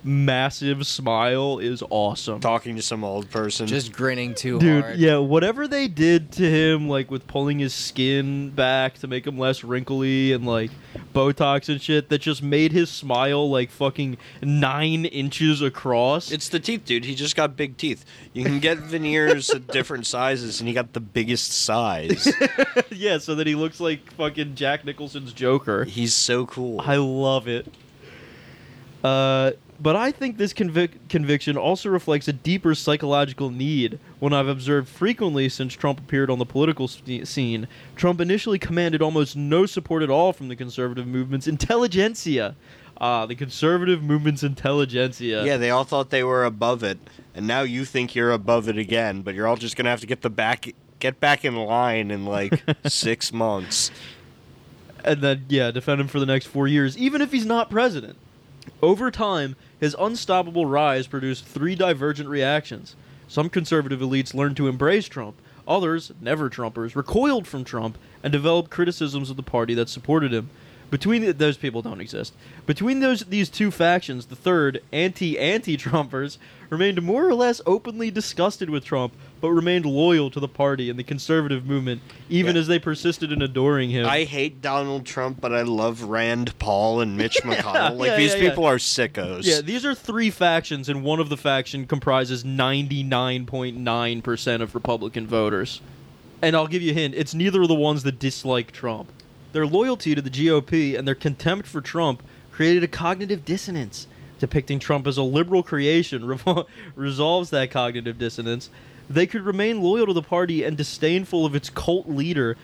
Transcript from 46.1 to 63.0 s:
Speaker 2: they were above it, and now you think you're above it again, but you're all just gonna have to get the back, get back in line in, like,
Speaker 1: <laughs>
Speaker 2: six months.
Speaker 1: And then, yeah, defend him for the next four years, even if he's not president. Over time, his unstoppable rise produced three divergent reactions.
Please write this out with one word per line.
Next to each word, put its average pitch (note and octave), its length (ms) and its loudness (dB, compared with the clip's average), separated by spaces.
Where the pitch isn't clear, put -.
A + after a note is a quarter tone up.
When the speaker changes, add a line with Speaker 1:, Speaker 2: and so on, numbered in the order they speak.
Speaker 2:
they C3 140 2
were B2+ 200 2
above A#2 400 0
it, F#2+ 140 -2
and G#2 120 -6
now B2+ 160 0
you B2+ 220 -4
think B2 300 -4
you're A#2+ 180 4
above A2 360 2
it G#2+ 100 0
again, G#2+ 440 0
but G2 120 -6
you're G#2+ 140 0
all A#2 80 4
just A2 200 -8
gonna B2 140 0
have A#2 100 0
to A2+ 60 -14
get A#2+ 160 -4
the A#2+ 80 -2
back, A2 420 -2
get C3 200 -2
back C#3+ 240 2
in B2 120 -2
line A2+ 540 0
in, G2+ 140 -4
like, G2+ 380 0
Speaker 1:
<laughs> - 120 -8
Speaker 2:
six - 480 -2
months. G#2 560 -2
Speaker 1:
And D3 160 0
then, C3+ 300 0
yeah, B2+ 200 2
defend C#3 300 -2
him C#3 80 -2
for C#3+ 120 -2
the C3+ 40 0
next C3+ 220 0
four C#3 200 0
years, C#3 300 2
even C#4 240 0
if C#4+ 120 -2
he's A#3+ 120 2
not A#3 240 0
president. F#3 480 0
Over G3+ 300 4
time, E3 460 -2
his D3 200 0
unstoppable F#3 680 0
rise C#3 420 2
produced C3 380 -6
three E3 300 -4
divergent D3+ 560 0
reactions. C#3+ 640 -2